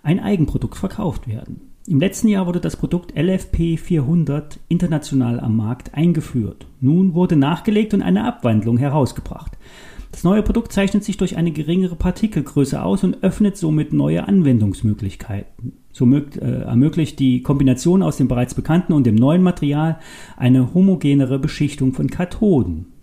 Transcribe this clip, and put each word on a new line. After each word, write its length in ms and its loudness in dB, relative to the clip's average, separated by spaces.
ein 160 0
Eigenprodukt 560 -2
verkauft 520 -6
werden. 320 -12
Im 100 2
letzten 300 0
Jahr 180 2
wurde 140 -2
das 160 -6
Produkt 400 -4
L 120 0
F 220 -2
P 260 0
vierhundert 920 -2
international 720 0
am 160 -2
Markt 380 -6
eingeführt. 760 -2
Nun 320 2
wurde 220 2
nachgelegt 580 2
und 100 2
eine 220 2
Abwandlung 540 0
herausgebracht. 800 -2
Das 100 -12
neue 220 2
Produkt 280 -2
zeichnet 300 0
sich 140 -8
durch 200 -4
eine 140 0
geringere 460 -2
Partikelgröße 840 -2
aus 220 0
und 220 -2
öffnet 320 2
somit 360 -2
neue 360 0
Anwendungsmöglichkeiten. 1400 0
So 160 0
mögt-, 300 2
äh, 240 -4
ermöglicht 580 0
die 240 2
Kombination 640 2
aus 120 -2
dem 120 2
bereits 260 -2
bekannten 380 0
und 120 4
dem 120 4
neuen 260 4
Material 560 0
eine 380 4
homogenere 680 2
Beschichtung 540 -2
von 160 -2
Kathoden. 760 0